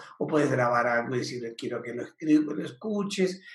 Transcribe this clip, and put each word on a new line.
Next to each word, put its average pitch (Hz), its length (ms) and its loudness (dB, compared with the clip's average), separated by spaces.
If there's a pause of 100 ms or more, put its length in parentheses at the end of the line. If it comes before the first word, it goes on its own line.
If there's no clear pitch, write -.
(200)
o - 80 -2
puedes 147 240 4
grabar 120 360 2
algo 120 280 0
y 120 40 0
decirle, 117 360 -6
"Quiero 120 260 -6
que 120 120 -8
lo 120 100 -6
escri-, 151 400 4
lo 151 200 -4
escuches". 196 800 -2 (140)